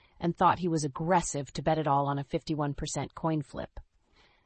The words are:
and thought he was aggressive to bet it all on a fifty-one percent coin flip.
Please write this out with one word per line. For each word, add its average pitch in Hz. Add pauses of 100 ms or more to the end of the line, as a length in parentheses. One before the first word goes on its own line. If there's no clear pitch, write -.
(200)
and 170
thought 175
he 175
was 160
aggressive 151
to 147
bet 160
it 151
all 143
on 139
a 139
fifty-one 151
percent -
coin 160
flip. - (680)